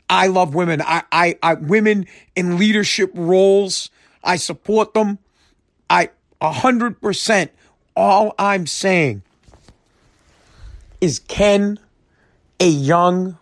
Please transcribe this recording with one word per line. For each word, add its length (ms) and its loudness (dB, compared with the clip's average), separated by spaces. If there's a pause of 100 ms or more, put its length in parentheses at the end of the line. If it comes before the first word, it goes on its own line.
I 200 2
love 260 0
women. 280 -2
I, 280 -2
I, 320 0
I, 120 2
women 520 0 (300)
in 200 -2
leadership 560 0
roles, 800 0 (320)
I 140 0
support 580 -2
them. 240 0 (720)
I, 200 0 (300)
a 120 -2
hundred 480 -2
percent. 500 -2 (460)
All 420 2
I'm 300 -2
saying 540 -2 (1800)
is, 180 0
can 640 0 (800)
a 80 4
young 720 0